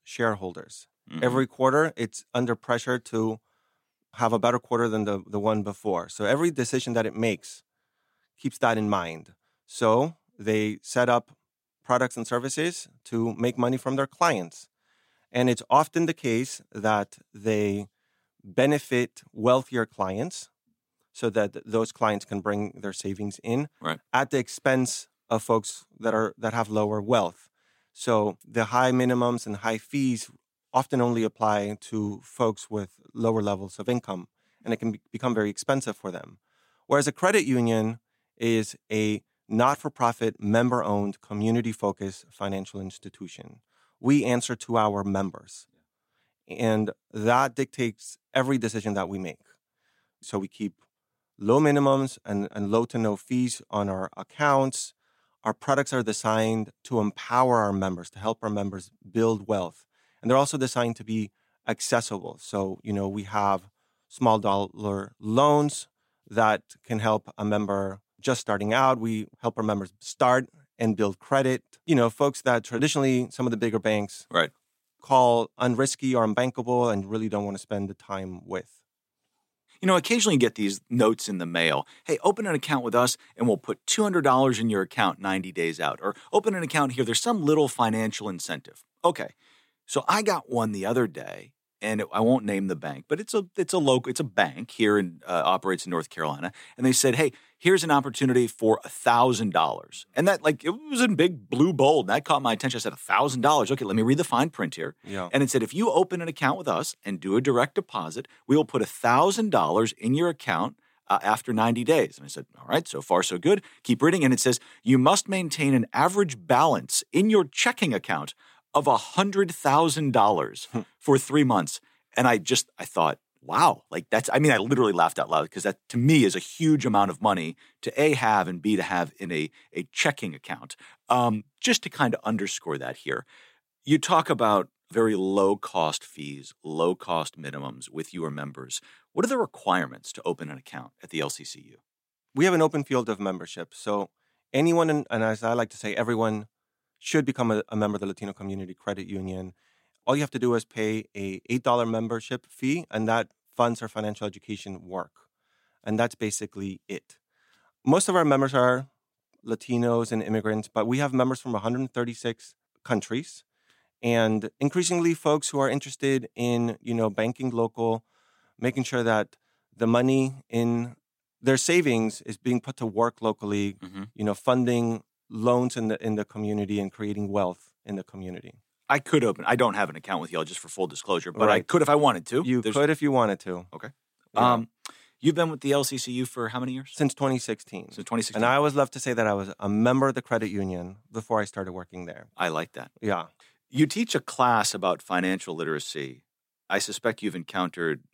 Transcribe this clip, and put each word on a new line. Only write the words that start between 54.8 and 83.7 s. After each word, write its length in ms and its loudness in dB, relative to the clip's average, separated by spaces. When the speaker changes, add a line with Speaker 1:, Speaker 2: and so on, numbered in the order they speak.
Speaker 1:
Our 100 -2
products 380 0
are 100 0
designed 680 -2
to 160 -2
empower 580 2
our 140 2
members, 380 -4
to 80 -20
help 240 -4
our 80 -2
members 400 -6
build 380 0
wealth. 400 -4
And 80 -6
they're 100 6
also 200 0
designed 380 -2
to 80 -18
be 260 -4
accessible. 720 -2
So, 420 -6
you 100 -6
know, 160 -2
we 140 -8
have 460 -2
small 320 2
dollar 800 -4
loans 640 2
that 340 2
can 140 -4
help 400 -2
a 60 -4
member 560 -2
just 200 -2
starting 340 -2
out. 240 4
We 300 -4
help 180 -4
our 40 -2
members 380 -2
start 480 2
and 200 0
build 240 0
credit. 420 0
You 80 2
know, 160 4
folks 320 0
that 220 2
traditionally 640 0
some 160 -6
of 60 -2
the 40 -4
bigger 220 -2
banks 500 -4
Speaker 2:
Right. 220 0
Speaker 1:
call 560 4
unrisky 600 0
or 100 4
unbankable 640 0
and 160 -4
really 200 -4
don't 160 -4
want 120 -6
to 60 -14
spend 260 -6
the 60 -12
time 500 -10
with. 300 -10
Speaker 2:
You 60 0
know, 80 6
occasionally 400 4
you 60 6
get 160 2
these 240 -2
notes 380 2
in 100 -4
the 80 -6
mail. 400 0
"Hey, 220 -2
open 240 2
an 80 0
account 280 -2
with 120 0
us 200 4
and 100 0
we'll 120 2
put 280 -8